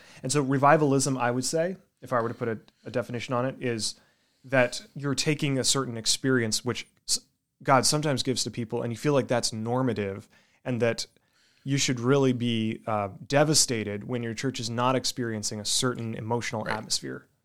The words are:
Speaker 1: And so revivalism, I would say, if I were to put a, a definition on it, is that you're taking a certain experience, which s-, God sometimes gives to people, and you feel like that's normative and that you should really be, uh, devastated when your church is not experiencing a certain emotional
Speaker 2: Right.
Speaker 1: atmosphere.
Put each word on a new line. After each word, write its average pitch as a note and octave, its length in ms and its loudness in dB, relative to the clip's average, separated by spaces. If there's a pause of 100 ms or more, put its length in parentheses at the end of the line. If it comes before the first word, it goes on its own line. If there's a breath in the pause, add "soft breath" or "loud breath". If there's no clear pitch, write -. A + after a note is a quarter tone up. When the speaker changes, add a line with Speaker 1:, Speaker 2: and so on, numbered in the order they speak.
(220 loud breath)
Speaker 1:
And C3 100 -4
so D3 100 2
revivalism, C#3 720 4
I A#2+ 140 0
would B2+ 140 0
say, E3+ 320 -2 (260)
if C3 100 -12
I A#2+ 80 2
were A2+ 80 0
to A2+ 60 -8
put A#2 140 -4
a, G#2+ 100 -4 (260)
a A#2 60 -12
definition A#2+ 440 -4
on B2 120 0
it, C3+ 140 -6
is A#2 340 -4 (500 soft breath)
that B2 380 2 (140)
you're C#3 180 -2
taking C#3+ 440 0
a A#2+ 60 0
certain B2 320 0
experience, A#2 680 2
which A#2+ 240 -4 (200)
s-, - 120 0 (420)
God C3 240 4
sometimes D3 380 0
gives B2 200 0
to B2 60 -6
people, A#2+ 320 -4
and A#2+ 100 -4
you A2 40 -8
feel D3 160 0
like B2+ 160 4
that's A#2+ 240 0
normative A2 760 -2 (360 soft breath)
and B2 180 -2
that A2+ 240 0 (560 soft breath)
you C#3 160 0
should C3+ 220 0
really C3 320 4
be, A2+ 560 -2
uh, G#2 220 -2 (180)
devastated A#2 760 2
when A#2+ 200 -6
your A2+ 100 -6
church B2+ 240 -4
is A#2 100 -6
not B2 280 2
experiencing A2+ 640 -4
a G#2 40 -8
certain A#2 500 0
emotional A2+ 500 -4
Speaker 2:
Right. A2 120 -4
Speaker 1:
atmosphere. C3 500 -6 (180)